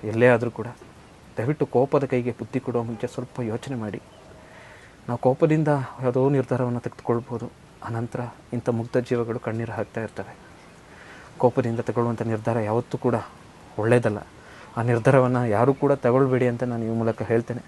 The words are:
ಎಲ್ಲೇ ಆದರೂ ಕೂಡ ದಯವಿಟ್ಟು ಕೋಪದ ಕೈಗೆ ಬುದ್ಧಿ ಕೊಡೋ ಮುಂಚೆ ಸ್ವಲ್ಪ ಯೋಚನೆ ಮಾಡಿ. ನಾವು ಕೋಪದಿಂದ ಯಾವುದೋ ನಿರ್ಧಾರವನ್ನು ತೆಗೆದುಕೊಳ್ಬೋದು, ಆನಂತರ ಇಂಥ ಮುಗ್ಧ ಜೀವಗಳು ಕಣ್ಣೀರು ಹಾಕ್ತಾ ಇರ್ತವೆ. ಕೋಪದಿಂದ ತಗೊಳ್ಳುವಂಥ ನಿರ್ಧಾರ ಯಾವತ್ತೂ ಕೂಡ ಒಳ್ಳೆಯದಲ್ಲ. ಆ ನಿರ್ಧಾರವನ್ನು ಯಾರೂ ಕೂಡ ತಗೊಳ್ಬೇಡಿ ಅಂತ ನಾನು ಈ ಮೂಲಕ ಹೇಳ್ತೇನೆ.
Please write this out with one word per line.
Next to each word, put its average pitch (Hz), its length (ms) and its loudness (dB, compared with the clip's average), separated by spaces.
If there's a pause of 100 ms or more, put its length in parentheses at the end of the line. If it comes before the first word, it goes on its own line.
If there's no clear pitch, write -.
ಎಲ್ಲೇ 113 220 4
ಆದರೂ 120 240 6
ಕೂಡ 113 180 -10 (680)
ದಯವಿಟ್ಟು 135 280 -2
ಕೋಪದ 135 380 2
ಕೈಗೆ 123 260 0
ಬುದ್ಧಿ 117 300 -6
ಕೊಡೋ 120 220 -2
ಮುಂಚೆ 117 240 -6
ಸ್ವಲ್ಪ - 340 -10
ಯೋಚನೆ 120 360 -6
ಮಾಡಿ. 107 260 -8 (1040)
ನಾವು 120 100 -2
ಕೋಪದಿಂದ 151 500 2 (340)
ಯಾವುದೋ 127 260 2
ನಿರ್ಧಾರವನ್ನು 123 520 0
ತೆಗೆದುಕೊಳ್ಬೋದು, 117 720 -6 (380)
ಆನಂತರ 117 320 -6 (320)
ಇಂಥ 117 160 -4
ಮುಗ್ಧ 117 280 -2 (120)
ಜೀವಗಳು 117 300 -2
ಕಣ್ಣೀರು 113 340 -6
ಹಾಕ್ತಾ 113 340 -6
ಇರ್ತವೆ. - 280 -12 (1040)
ಕೋಪದಿಂದ 117 420 2
ತಗೊಳ್ಳುವಂಥ 117 420 -2
ನಿರ್ಧಾರ 113 360 -2
ಯಾವತ್ತೂ 113 400 -2
ಕೂಡ 120 160 0 (640)
ಒಳ್ಳೆಯದಲ್ಲ. 113 400 2 (580)
ಆ 117 60 -2
ನಿರ್ಧಾರವನ್ನು 123 640 4
ಯಾರೂ 117 280 4
ಕೂಡ 139 180 2
ತಗೊಳ್ಬೇಡಿ 127 560 4
ಅಂತ 120 140 -2
ನಾನು 117 220 -4
ಈ 113 160 -2
ಮೂಲಕ 113 220 -2
ಹೇಳ್ತೇನೆ. 117 460 -2